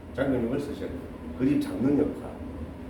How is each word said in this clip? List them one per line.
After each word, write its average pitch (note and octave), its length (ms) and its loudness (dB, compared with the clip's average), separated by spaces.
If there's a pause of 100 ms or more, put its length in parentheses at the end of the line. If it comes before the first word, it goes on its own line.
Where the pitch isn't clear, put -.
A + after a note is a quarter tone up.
(160)
장근육을 B2+ 420 2
쓰셔야 - 300 -4
됩니다. - 180 -8 (320)
그립 C3 220 4
잡는 - 380 4
역할, - 320 2 (600)